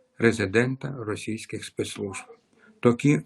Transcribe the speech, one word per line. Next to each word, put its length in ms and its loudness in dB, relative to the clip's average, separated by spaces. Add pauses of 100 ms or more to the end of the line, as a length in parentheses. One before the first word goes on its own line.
(180)
резидента 800 2
російських 640 -8
спецслужб. 600 -8 (560)
Такі-, 460 4